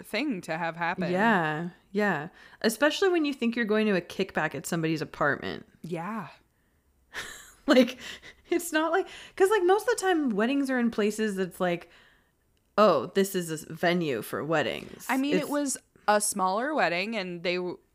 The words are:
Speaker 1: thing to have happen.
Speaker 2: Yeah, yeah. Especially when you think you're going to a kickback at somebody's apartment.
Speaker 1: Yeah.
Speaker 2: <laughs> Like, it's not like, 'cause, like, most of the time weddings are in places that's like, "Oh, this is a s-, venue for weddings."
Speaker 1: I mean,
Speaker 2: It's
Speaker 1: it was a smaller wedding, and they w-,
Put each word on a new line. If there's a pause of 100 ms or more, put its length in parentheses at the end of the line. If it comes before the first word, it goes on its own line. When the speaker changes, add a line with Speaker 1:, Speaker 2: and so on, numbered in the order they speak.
Speaker 1:
thing
to
have
happen.
Speaker 2:
Yeah, (220)
yeah. (320)
Especially
when
you
think
you're
going
to
a
kickback
at
somebody's
apartment. (180)
Speaker 1:
Yeah. (880)
Speaker 2:
<laughs>
Like, (540)
it's
not
like, (300)
'cause,
like,
most
of
the
time
weddings
are
in
places
that's
like, (880)
"Oh,
this
is
a
s-,
venue
for
weddings."
Speaker 1:
I
mean,
Speaker 2:
It's
Speaker 1:
it
was (300)
a
smaller
wedding,
and
they
w-, (160)